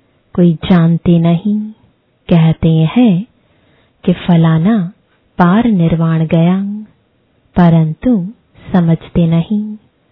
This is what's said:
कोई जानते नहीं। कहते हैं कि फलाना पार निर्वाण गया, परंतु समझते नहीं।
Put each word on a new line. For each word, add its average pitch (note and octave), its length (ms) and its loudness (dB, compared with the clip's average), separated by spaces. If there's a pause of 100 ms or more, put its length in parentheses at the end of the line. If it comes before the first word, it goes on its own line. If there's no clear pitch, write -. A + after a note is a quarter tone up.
(360)
कोई F3 180 4 (100)
जानते E3+ 560 2
नहीं। E3+ 400 0 (680)
कहते E3 400 2 (200)
हैं A3 360 0 (760)
कि F#3 140 0
फलाना E3 600 0 (600)
पार F#3+ 300 2
निर्वाण E3 580 0
गया, E3+ 300 0 (1000)
परंतु E3 600 0 (500)
समझते E3+ 600 -2
नहीं। E3+ 360 -2 (480)